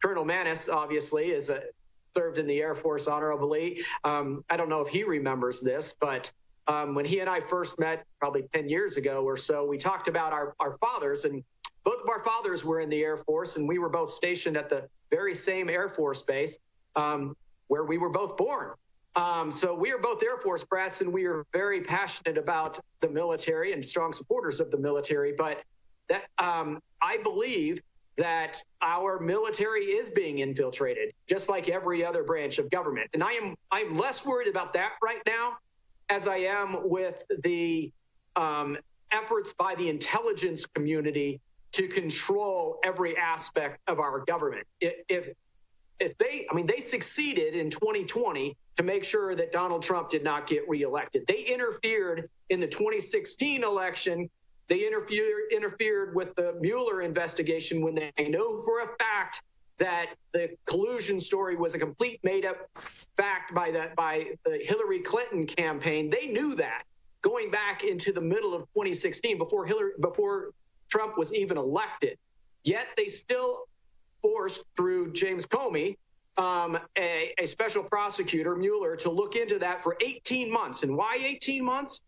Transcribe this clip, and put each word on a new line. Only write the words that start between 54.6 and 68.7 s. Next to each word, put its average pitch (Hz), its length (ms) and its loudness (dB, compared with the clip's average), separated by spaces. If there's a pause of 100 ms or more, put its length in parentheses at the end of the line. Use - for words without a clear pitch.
They 196 200 4
interfere-, 214 640 0
interfered 208 640 0
with 180 200 -2
the 175 240 2
Mueller 208 420 0
investigation 165 800 0
when 160 140 2
they 147 340 -2
know 208 340 0
for 233 180 2
a 220 60 -4 (100)
fact 208 440 0 (380)
that 170 340 0 (200)
the 170 180 0 (140)
collusion 202 540 0
story 185 360 0
was 170 180 0
a 165 60 -2
complete 226 440 -2
made-up 190 320 2 (600)
fact 196 360 2
by 170 180 2
the, 165 240 -2
by 160 360 0 (140)
the 156 180 2
Hillary 196 360 2
Clinton 427 460 0
campaign. 151 640 0
They 254 180 2
knew 262 280 0
that 113 280 0 (380)
going 214 300 2
back 202 320 0
into 196 300 0
the 175 80 -2
middle 190 320 2
of 165 200 -6